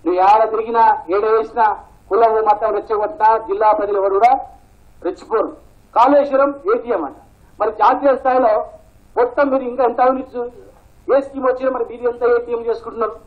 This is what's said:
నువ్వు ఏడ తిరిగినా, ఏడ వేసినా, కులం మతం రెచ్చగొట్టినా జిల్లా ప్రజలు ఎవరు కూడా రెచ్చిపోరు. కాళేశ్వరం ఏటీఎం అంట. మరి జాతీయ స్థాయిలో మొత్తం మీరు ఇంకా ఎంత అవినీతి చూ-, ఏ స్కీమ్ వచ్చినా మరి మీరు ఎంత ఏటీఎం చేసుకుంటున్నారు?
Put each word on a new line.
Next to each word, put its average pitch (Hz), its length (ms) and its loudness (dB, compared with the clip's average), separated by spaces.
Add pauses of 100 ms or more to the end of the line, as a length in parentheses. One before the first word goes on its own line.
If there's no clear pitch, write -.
నువ్వు 180 120 0 (120)
ఏడ 220 120 6 (120)
తిరిగినా, 226 300 0 (320)
ఏడ 208 100 0 (100)
వేసినా, 220 320 0 (420)
కులం 226 240 2 (140)
మతం 214 300 0
రెచ్చగొట్టినా 214 520 -2 (180)
జిల్లా 208 200 0 (120)
ప్రజలు 202 220 -4
ఎవరు 196 160 0
కూడా 233 140 4 (720)
రెచ్చిపోరు. - 480 -6 (440)
కాళేశ్వరం 269 580 4 (200)
ఏటీఎం 233 360 -2
అంట. 131 100 -16 (420)
మరి 214 120 0 (100)
జాతీయ 277 380 2
స్థాయిలో 254 340 2 (640)
మొత్తం 247 360 0
మీరు 262 200 -2
ఇంకా 254 180 -2
ఎంత 233 120 -4
అవినీతి 262 320 0
చూ-, 240 180 -8 (560)
ఏ 262 180 2
స్కీమ్ 269 220 -10
వచ్చినా 254 280 -2
మరి 233 140 -2
మీరు 240 220 -6
ఎంత 240 120 -8 (120)
ఏటీఎం 233 320 -4
చేసుకుంటున్నారు? 226 480 -6 (120)